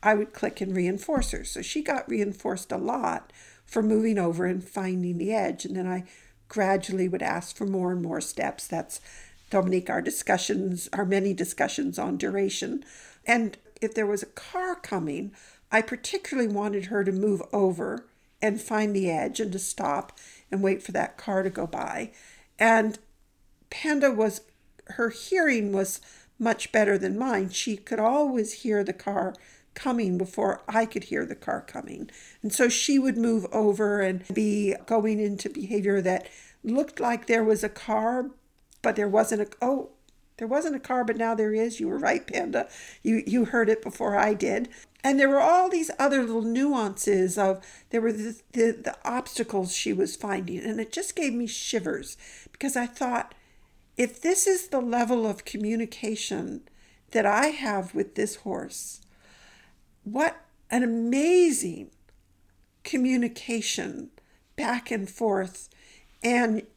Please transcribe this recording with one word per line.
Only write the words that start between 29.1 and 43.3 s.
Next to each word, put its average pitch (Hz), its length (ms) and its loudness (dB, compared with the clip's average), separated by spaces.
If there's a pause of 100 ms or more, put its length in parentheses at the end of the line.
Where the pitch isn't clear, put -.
coming 226 440 0
before 185 500 -2
I 220 180 2
could 214 200 -6
hear - 200 -2
the - 100 -10
car - 260 -4
coming. - 480 -12 (320)
And 208 120 -4
so 247 140 4
she 277 320 4
would 254 180 2
move 226 340 2
over 208 500 2
and 185 220 0 (100)
be 208 420 2 (100)
going 214 340 2
into 202 300 -2
behavior 202 520 0
that 185 260 0 (360)
looked 269 360 0
like 240 260 0
there 226 180 4
was 214 200 4
a 214 60 -2
car, 240 600 -2 (500)
but 226 140 2
there 208 120 2
wasn't 214 360 4
a, 202 40 -4 (140)
oh, 254 300 0 (500)
there 226 60 -6
wasn't 285 280 0
a 254 40 -4
car, 254 240 0
but 220 140 0
now 226 180 2
there 214 180 2
is. 226 260 0
You 220 80 -2
were - 120 -2
right, - 260 2
Panda. - 420 -2 (360)
You, 220 240 2
you 220 180 4